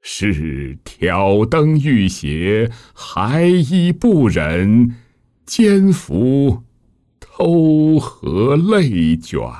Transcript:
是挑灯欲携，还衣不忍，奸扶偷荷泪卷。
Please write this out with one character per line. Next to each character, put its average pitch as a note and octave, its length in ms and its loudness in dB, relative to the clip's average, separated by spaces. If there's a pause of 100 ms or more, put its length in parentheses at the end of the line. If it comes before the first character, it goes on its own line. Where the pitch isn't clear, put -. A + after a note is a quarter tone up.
是 D2 800 -6
挑 G2 600 0
灯 D#3 360 0
欲 B2+ 280 2
携， F#2+ 640 -2 (220)
还 C3+ 540 -2
衣 F3 440 2
不 E3+ 360 2
忍， F#2+ 680 2 (520)
奸 G3+ 440 2
扶 C#3 720 0 (560)
偷 D#3 800 2
荷 A2+ 560 -2
泪 C#3+ 600 0
卷。 D#2+ 220 -8 (200)